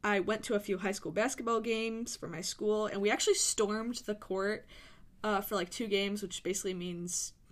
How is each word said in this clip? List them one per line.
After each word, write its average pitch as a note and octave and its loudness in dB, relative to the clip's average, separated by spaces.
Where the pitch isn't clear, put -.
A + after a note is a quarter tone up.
I G#3 4
went G#3+ 0
to A3+ 2
a G3+ 4
few G3+ 0
high F#3+ 0
school - -6
basketball A3+ 2
games A3+ -2
for - -10
my E3 -6
school, G#3+ 0
and G3 -4
we G#3 4
actually F#4+ 4
stormed A3 2
the G#3+ -2
court, G3 -2
uh, G#3 2
for, G#3 -2
like, F3 0
two A#3 -4
games, G3+ 2
which F3+ -8
basically F#3+ -2
means F3 -6